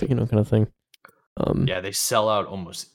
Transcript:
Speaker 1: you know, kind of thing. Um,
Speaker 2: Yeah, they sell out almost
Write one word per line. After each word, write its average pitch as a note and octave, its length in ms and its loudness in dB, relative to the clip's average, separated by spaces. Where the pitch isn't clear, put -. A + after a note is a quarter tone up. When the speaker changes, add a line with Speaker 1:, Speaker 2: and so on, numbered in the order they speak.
Speaker 1:
you C3 80 2
know, A#2 100 0
kind A2 140 2
of G#2 80 2
thing. A2 200 4
Um, - 300 0
Speaker 2:
Yeah, F#2 140 -2
they G2 120 -8
sell A2 360 0
out G#2 160 2
almost F#2 500 -12